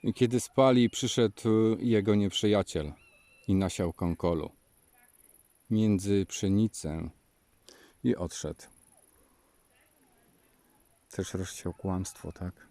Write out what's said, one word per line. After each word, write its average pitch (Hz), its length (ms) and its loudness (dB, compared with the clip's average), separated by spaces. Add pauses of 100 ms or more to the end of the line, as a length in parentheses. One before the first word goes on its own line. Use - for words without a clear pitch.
I 113 100 -2
kiedy 123 260 2
spali, 127 500 4
przyszedł 110 880 0
jego 107 360 2
nieprzyjaciel 98 760 0 (540)
i 101 80 2
nasiał 92 380 0
konkolu 85 580 -2 (1160)
między 101 560 2
pszenicę 95 840 -2 (920)
i 123 120 0
odszedł. - 480 -10 (2500)
Też - 240 -6
rozsiał 90 400 -8
kłamstwo, 92 580 -8
tak? - 400 -14